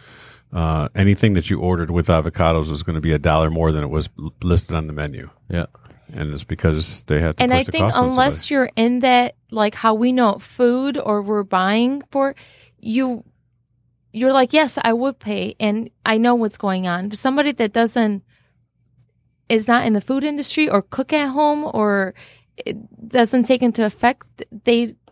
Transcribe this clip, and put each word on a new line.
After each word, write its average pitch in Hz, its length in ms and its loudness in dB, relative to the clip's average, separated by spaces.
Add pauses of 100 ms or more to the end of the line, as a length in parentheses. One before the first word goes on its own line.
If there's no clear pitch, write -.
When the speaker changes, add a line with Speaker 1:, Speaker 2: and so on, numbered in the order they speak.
(540)
Speaker 1:
uh, 80 420 -2
anything 101 380 4
that 87 160 0
you 92 100 0
ordered 85 320 -2
with 85 160 0
avocados 82 640 2
was 73 100 -6
gonna 80 200 -6
be 80 100 0
a 73 80 2
dollar 80 320 2
more 80 220 2
than 76 100 -2
it 71 60 -4
was 76 280 -2
l-, 73 240 -10
listed 87 340 0
on 80 120 -4
the 76 60 -10
menu. 73 360 -8 (200)
Speaker 2:
Yeah. 85 160 -2 (480)
Speaker 1:
And 76 200 -6
it's 69 120 -10
because - 580 -2
they 76 160 0
had 78 160 0
to - 80 0
Speaker 3:
And 247 80 0
Speaker 1:
push - 80 4
Speaker 3:
I 269 60 0
Speaker 1:
the - 80 -8
Speaker 3:
think - 100 2
Speaker 1:
cost 220 140 2
on 247 140 4
Speaker 3:
unless 262 360 0
Speaker 1:
somebody. 302 60 -4
Speaker 3:
you're 262 240 0
in 240 240 2
that, 247 340 2 (160)
like, 214 240 0
how 226 180 2
we 240 200 2
know 240 260 2
food 247 580 0
or 208 240 -2
we're 208 220 -2
buying 214 580 0 (100)
for, 269 220 0 (460)
you, 247 460 -4 (880)
you're 254 180 2
like, 262 220 4
"Yes, 302 280 2
I 226 120 2
would 254 260 -2
pay, 196 400 -6
and 214 300 -2 (160)
I 220 120 2
know 240 180 4
what's 220 220 -2
going 185 300 -2
on." 180 220 -4
But 208 80 -6
somebody 277 340 2
that 226 220 -2
doesn't, 214 500 0 (1300)
is 220 180 0
not 240 180 2
in 220 80 2
the 208 80 0
food 269 220 -2
industry 294 460 -2
or 202 120 2
cook - 320 -6
at 294 160 0
home 294 440 0
or 202 400 0 (520)
it - 120 -8 (320)
doesn't 247 340 4
take 254 180 2
into 233 240 2
effect, - 420 -2 (360)
they, 240 320 0 (160)